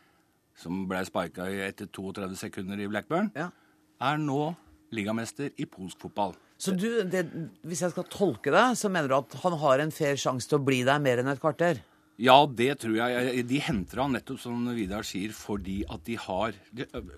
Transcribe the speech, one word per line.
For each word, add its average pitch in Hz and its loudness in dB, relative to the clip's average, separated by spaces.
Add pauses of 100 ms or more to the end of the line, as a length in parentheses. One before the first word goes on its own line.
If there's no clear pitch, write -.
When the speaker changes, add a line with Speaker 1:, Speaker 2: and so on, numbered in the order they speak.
(580)
Speaker 1:
som 92 -4
ble 92 0
sparket 92 -4
i, 98 -4
etter 98 -8
toogtredve 95 -8
sekunder 101 -8
i 101 -4
Blackburn, 160 0
Speaker 2:
Ja. 170 -6 (500)
Speaker 1:
er 143 2
nå 151 0 (340)
ligamester 113 -4 (100)
i 151 -6
polsk 92 -12
fotball. 95 -2 (240)
Speaker 2:
Så 190 -2
du, 220 0
det, 185 0 (400)
hvis 165 -6
jeg 170 -2
skal - -6
tolke 143 0
det, 190 8 (140)
så 214 0
mener 156 0
du 135 6
at 139 -6
han 175 0
har 143 6
en 156 -4
fair 143 0
sjanse 131 -2
til 151 4
å 139 0
bli 131 4
der 135 4
mer 127 2
enn 131 0
et 139 -4
kvarter? 160 2 (360)
Speaker 1:
Ja, 131 10
det 127 0
tror 110 0
jeg. 123 0
De 131 0
henter 110 -2
han 139 0
nettopp, 127 -10
som 120 -4 (100)
Vidar 104 -4
sier, 98 -4
fordi 98 -6
at 104 -10
de 113 -6
har, 104 -2 (180)
de, 123 -10
ø, 120 -12 (140)